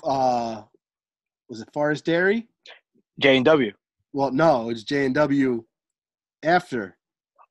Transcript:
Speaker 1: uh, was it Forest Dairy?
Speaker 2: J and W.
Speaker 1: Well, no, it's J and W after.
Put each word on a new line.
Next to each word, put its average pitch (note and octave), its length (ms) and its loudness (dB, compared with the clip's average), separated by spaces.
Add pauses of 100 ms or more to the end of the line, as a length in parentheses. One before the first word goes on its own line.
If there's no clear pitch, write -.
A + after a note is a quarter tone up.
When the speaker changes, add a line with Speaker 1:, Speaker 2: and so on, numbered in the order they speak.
Speaker 1:
uh, B2 600 -2 (840)
was A2+ 120 -14
it - 120 -20
Forest D3 320 -2
Dairy? F#3 420 0 (720)
Speaker 2:
J C3+ 180 6
and B2+ 80 0
W. C#3+ 260 4 (420)
Speaker 1:
Well, C3+ 180 -2
no, C3 380 2
it's A2+ 140 -8
J C#3+ 220 -2
and C3 100 -2
W C#3 480 0 (800)
after. C3+ 540 -2 (540)